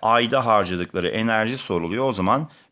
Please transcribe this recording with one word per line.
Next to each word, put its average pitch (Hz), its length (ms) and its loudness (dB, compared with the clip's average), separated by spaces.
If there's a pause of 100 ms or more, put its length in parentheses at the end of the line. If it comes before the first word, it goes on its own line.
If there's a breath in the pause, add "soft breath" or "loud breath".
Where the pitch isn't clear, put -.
ayda 120 440 2
harcadıkları 92 600 0
enerji 110 500 0
soruluyor. 95 500 -2
O 127 40 -2
zaman 107 360 0 (240 soft breath)